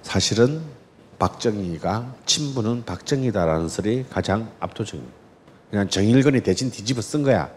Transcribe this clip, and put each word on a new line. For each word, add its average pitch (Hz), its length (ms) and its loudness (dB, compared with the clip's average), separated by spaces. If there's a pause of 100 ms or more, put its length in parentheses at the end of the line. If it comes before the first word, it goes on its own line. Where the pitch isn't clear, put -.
사실은 123 580 2 (560)
박정희가, 98 960 -2 (120)
친부는 120 600 -2
박정희다라는 90 840 0
설이 117 400 -2
가장 104 500 -2
압도적입니다. 76 560 -8 (560)
그냥 101 180 0
정일근이 123 520 4
대신 120 280 0
뒤집어 113 320 -6
쓴 147 220 -2
거야. 110 340 2